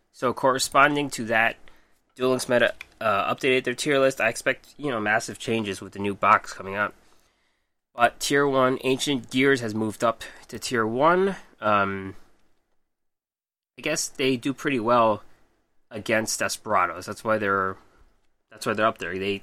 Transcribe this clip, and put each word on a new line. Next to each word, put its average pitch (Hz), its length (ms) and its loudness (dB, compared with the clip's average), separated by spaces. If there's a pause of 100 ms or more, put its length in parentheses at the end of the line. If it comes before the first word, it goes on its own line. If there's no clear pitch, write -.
(120)
So 123 200 -2
corresponding 139 800 2
to 120 160 -8
that, 113 300 2 (580)
Duel 127 160 0
Links 127 180 -2
Meta, 120 260 2 (260)
uh, 101 340 0
updated 131 300 0
their 123 100 -4
tier 143 240 0
list. 135 220 2
I 110 80 2
expect, - 480 -4
you 143 140 -6
know, 117 100 -4
massive 107 380 0
changes 107 420 -4
with 98 120 -14
the 98 60 -12
new 101 160 -2
box 101 380 2
coming 95 220 -10
out. 104 200 -2 (1000)
But 117 260 2
tier 143 260 2
one, 131 360 2
Ancient 131 480 -2
Gears 135 300 4
has 110 140 -4
moved 110 280 -4
up 117 200 0 (260)
to 117 100 -12
tier 113 280 -2
one. 175 500 2 (240)
Um, 98 560 0 (1600)
I 123 40 -18
guess - 260 -4
they 131 280 0
do 135 160 -4
pretty 135 280 -4
well 113 420 4 (680)
against 110 500 -2
Desperados. 92 640 -2
That's 104 160 -12
why 110 160 2
they're, 98 380 0 (720)
that's - 160 -12
why 120 60 2
they're 107 140 2
up 110 120 -2
there. 87 200 -6
They, 101 240 -4